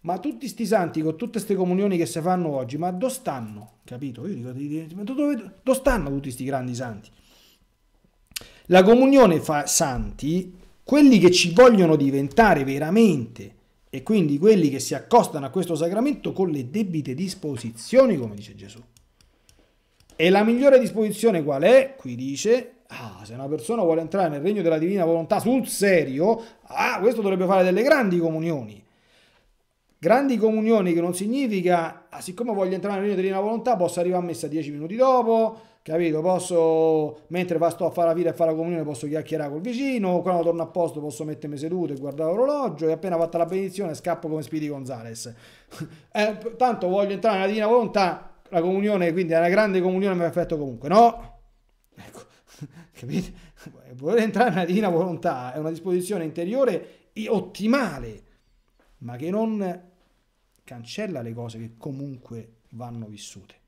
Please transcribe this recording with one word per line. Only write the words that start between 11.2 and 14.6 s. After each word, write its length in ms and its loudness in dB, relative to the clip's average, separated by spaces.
ci 240 2
vogliono 420 8
diventare 680 2
veramente 920 0
e 140 -12
quindi 340 2
quelli 320 6